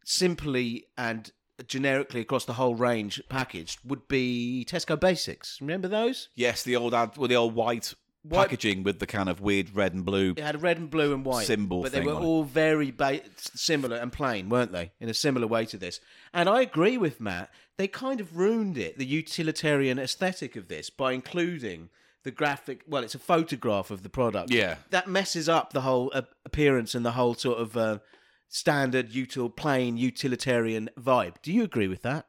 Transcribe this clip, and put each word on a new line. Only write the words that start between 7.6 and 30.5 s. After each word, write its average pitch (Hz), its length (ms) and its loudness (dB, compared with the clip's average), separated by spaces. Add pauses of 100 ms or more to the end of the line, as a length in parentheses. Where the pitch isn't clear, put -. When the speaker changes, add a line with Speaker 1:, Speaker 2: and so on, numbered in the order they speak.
Speaker 1:
White 170 220 2
Speaker 2:
packaging 104 380 0
with 98 160 0
the 98 80 -6
kind 98 220 -2
of 87 140 -2
weird 98 320 2
red 98 180 2
and 92 140 -4
blue 98 300 4
Speaker 1:
It 151 80 -8
had 151 180 -4
red 170 160 2
and 165 100 -8
blue 147 240 2
and 135 120 -2
white 123 220 0
Speaker 2:
symbol 95 360 2
Speaker 1:
but 131 100 -4
they 139 60 0
Speaker 2:
thing - 80 0
Speaker 1:
were 147 80 -2
Speaker 2:
on 156 80 -4
it. - 20 0
Speaker 1:
all 160 200 4
very 151 480 2
ba-, 139 320 0
s-, - 300 -14
similar 135 420 0
and 120 160 -4
plain, 110 360 -2
weren't 120 240 2
they? 87 280 -6
In 113 100 -6
a 110 40 -2
similar 127 320 2
way 113 200 2
to 113 100 -12
this. 90 240 -8 (320)
And 175 160 2
I 240 140 6
agree 208 340 2
with 180 240 0
Matt. 92 300 -6 (260)
They 196 120 -2
kind 262 340 -6
of 165 160 -12
ruined 202 400 2
it, 87 180 -4
the 135 80 -4
utilitarian 147 960 0
aesthetic 143 580 -4
of 92 120 -14
this, 78 200 -10
by 131 240 -2
including 127 800 -4 (340)
the 135 60 -10
graphic, 139 560 -4
well, 143 160 -2
it's 113 140 -8
a - 20 -12
photograph 127 720 0
of 98 140 -10
the 104 40 -12
product. 110 440 0
Speaker 2:
Yeah. 95 240 2 (140)
Speaker 1:
That 185 180 0
messes 185 400 -2
up 160 240 2
the 143 80 0
whole, 127 340 2
uh, 131 80 0 (220)
appearance 135 500 2
and 120 100 -2
the 120 80 2
whole 123 220 4
sort 120 240 0
of, 117 180 -4
uh, 110 220 2 (500)
standard, 131 600 0
util-, 123 460 -4
plain, 127 400 0
utilitarian 117 960 0 (100)